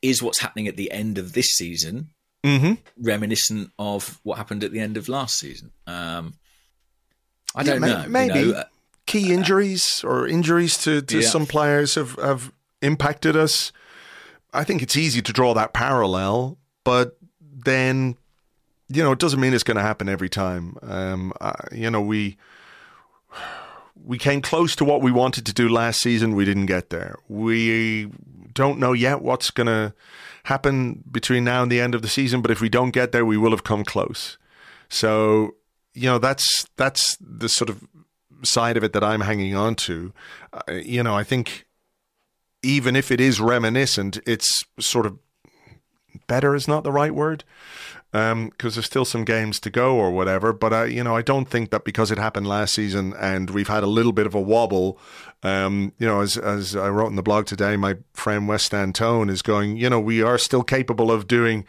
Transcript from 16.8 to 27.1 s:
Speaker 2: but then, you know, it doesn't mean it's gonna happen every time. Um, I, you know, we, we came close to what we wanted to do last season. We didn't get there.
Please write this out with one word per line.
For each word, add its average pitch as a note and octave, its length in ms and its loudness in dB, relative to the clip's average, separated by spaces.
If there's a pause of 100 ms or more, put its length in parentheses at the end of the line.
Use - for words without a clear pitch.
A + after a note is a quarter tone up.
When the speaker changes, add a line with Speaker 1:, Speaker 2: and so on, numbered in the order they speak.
Speaker 2:
but B2 320 2 (240)
then, C3 760 0 (720)
you D3 160 0
know, C#3 80 4
it B2+ 80 2
doesn't C#3 220 2
mean C3 120 4
it's A#2 100 2
gonna G#2+ 180 0
happen G#2 260 -2
every F#2+ 220 -4
time. F2+ 540 -4
Um, F#2 580 -6
I, - 120 -4 (200)
you A2+ 160 -4
know, A2 120 0
we, G#2 360 -2 (1600)
we B2 220 -8
came C#3 240 0
close E3 360 0
to D3 80 2
what C#3+ 160 4
we B2+ 100 4
wanted B2 360 2
to G#2 60 -4
do A#2+ 140 4
last A#2 340 2
season. A2+ 340 2
We G2+ 100 4
didn't G2 220 2
get F2+ 220 -2
there. F2 280 -8 (100)